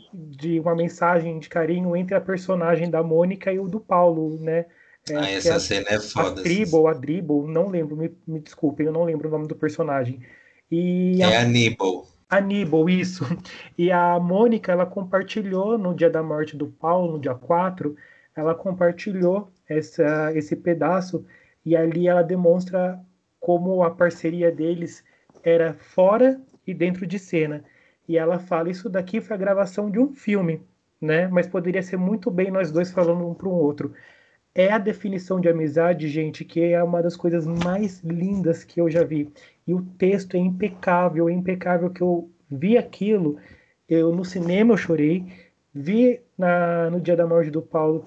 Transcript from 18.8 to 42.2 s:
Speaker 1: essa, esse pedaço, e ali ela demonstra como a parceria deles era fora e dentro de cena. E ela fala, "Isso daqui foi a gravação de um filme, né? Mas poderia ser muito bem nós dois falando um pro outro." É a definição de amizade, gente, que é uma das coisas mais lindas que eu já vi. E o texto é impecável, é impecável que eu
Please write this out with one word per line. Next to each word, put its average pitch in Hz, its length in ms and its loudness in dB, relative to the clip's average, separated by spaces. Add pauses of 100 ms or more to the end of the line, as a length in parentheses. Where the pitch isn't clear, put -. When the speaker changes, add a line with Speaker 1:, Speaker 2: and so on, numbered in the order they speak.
Speaker 1:
essa, 156 680 0
esse 151 220 -4
pedaço, 175 680 -2 (400)
e 165 100 2
ali 165 320 2
ela 175 140 4
demonstra 180 800 0 (400)
como 180 420 0
a 170 80 4
parceria 170 600 0
deles 160 520 -4 (380)
era 165 320 2
fora 233 680 4 (260)
e 185 80 -8
dentro 180 340 -2
de 185 100 -6
cena. 151 460 -2 (440)
E 165 100 2
ela 165 200 2
fala, 170 320 -2
"Isso 185 200 -8
daqui 185 320 -4
foi 220 140 -8
a 185 40 -6
gravação 196 500 -2
de 196 100 -2
um 277 140 2
filme, 180 480 -2 (380)
né? 160 280 0
Mas 180 200 0
poderia 185 340 -2
ser 185 160 -6
muito 208 320 -2
bem 190 220 -2
nós 185 200 -2
dois 175 200 -2
falando 175 360 0
um 170 60 -6
pro 190 160 -8
outro." 147 440 -2 (600)
É 185 180 2
a 220 60 0
definição 190 600 -4
de 170 80 2
amizade, 160 600 0
gente, 156 360 -6
que 165 180 -4
é 170 220 2
uma 170 180 0
das 175 140 -2
coisas 170 300 -2
mais 180 560 -4
lindas 170 640 -2
que - 180 -6
eu 165 80 2
já 165 140 2
vi. 147 280 -4 (360)
E 170 60 0
o 180 100 -2 (140)
texto 185 380 0
é 180 40 2
impecável, 180 880 0
é 170 60 0
impecável 180 560 -2
que 175 120 -6
eu 175 280 0 (200)